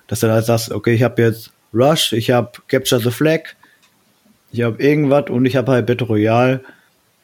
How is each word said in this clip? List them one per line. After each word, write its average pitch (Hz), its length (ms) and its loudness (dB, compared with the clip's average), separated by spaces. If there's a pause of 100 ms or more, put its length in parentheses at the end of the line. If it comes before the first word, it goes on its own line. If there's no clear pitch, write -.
dass 107 140 -6
du 113 60 2
da 110 140 2
sagst, 117 300 -2
okay, 113 240 0
ich 120 80 2
hab 117 160 -2
jetzt 113 320 0 (200)
Rush, 135 420 0
ich 113 180 -2
hab - 360 -2
Capture 131 320 0
the 117 120 -2
Flag, 156 300 0 (1120)
ich 117 120 -4
hab 117 160 -4
irgendwas 143 500 2
und 127 160 0
ich 120 100 0
hab 127 120 0
halt 123 180 2
Battle 120 220 -2
Royale. 113 560 0 (600)